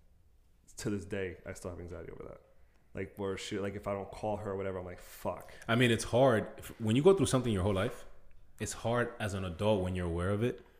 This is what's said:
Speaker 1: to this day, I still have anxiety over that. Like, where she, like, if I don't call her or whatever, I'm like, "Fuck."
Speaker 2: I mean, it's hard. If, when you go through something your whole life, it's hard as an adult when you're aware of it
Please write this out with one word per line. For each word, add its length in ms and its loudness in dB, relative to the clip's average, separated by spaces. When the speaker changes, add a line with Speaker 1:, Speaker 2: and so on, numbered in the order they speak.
Speaker 1:
to 120 -4
this 140 -2
day, 320 -4
I 60 -8
still 180 -10
have 100 -10
anxiety 300 -10
over 140 -12
that. 160 -16
Like, 220 -6
where 200 -2
she, 240 -4
like, 160 -4
if 100 -8
I 60 0
don't 180 -4
call 280 -4
her 120 -6
or 60 -2
whatever, 220 -4
I'm 60 -8
like, 160 -12
"Fuck." 520 -8
Speaker 2:
I 80 4
mean, 140 8
it's 140 2
hard. 420 6
If, 220 -14
when 160 2
you 60 6
go 120 10
through 120 4
something 260 2
your 100 2
whole 120 2
life, 300 -2
it's 140 -4
hard 380 0
as 140 -2
an 100 -4
adult 380 2
when 120 0
you're 120 0
aware 240 0
of 120 0
it 180 0